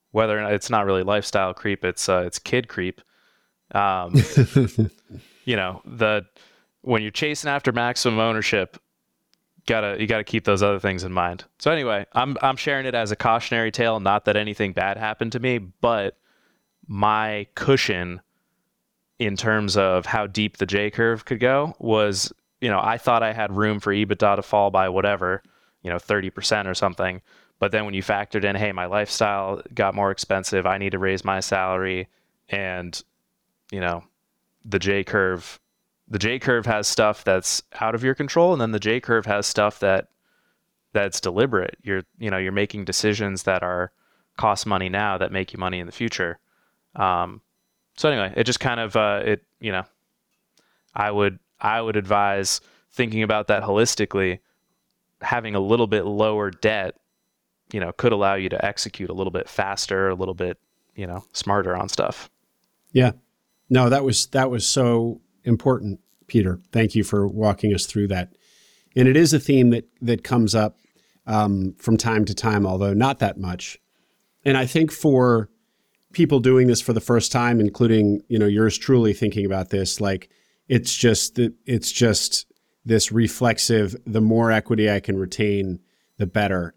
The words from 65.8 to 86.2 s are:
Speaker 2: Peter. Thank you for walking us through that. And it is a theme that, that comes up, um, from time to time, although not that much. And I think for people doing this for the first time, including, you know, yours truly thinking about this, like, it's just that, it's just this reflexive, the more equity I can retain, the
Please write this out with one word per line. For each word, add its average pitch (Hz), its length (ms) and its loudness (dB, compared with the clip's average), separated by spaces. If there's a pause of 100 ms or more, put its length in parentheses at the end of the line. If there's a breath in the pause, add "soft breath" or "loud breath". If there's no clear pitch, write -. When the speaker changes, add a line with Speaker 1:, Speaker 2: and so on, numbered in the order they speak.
Speaker 2:
Peter. 92 340 2 (120)
Thank 113 220 2
you 107 100 2
for 101 240 0
walking 104 440 0
us 95 140 0
through 104 220 -2
that. 90 280 -4 (600 soft breath)
And 127 120 8
it 131 80 6
is 160 160 6
a 156 60 4
theme 131 320 6
that, 117 160 2 (160)
that 117 220 0
comes 113 300 2
up, 107 240 0 (480)
um, 101 520 0
from 113 180 4
time 110 300 2
to 101 80 -6
time, 104 320 2
although 95 260 0
not 127 280 2
that 101 180 0
much. 90 400 -10 (640)
And 135 140 4
I 131 80 0
think 160 240 2
for 123 580 4 (640)
people 147 280 4
doing 127 260 6
this 120 160 4
for 127 100 -2
the 110 80 0
first 117 320 2
time, 120 280 2
including, 104 680 4
you 117 100 0
know, 104 80 4
yours 104 300 2
truly 117 380 4
thinking 104 320 -2
about 95 240 -4
this, 98 300 -2
like, 98 280 -2 (400)
it's - 260 0
just - 420 2
that, 120 180 0 (100)
it's 120 260 -2
just - 560 0 (380)
this 110 260 2
reflexive, 110 920 0
the 110 160 -2
more 113 300 4
equity 110 400 2
I 101 100 2
can 98 160 -4
retain, 95 640 -2 (400)
the 104 80 0